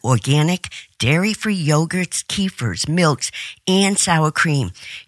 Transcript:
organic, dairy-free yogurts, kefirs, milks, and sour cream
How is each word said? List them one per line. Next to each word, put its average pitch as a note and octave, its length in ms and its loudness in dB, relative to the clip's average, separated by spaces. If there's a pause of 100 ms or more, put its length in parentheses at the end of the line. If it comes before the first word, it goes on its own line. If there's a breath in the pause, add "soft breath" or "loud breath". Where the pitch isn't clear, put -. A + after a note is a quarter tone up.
organic, D3 640 2 (300 loud breath)
dairy-free F3+ 680 0
yogurts, D#3+ 600 0
kefirs, C3 640 -4
milks, D#3 440 2 (340 loud breath)
and G3 320 2
sour D#3+ 320 2
cream C#3+ 400 0 (380 loud breath)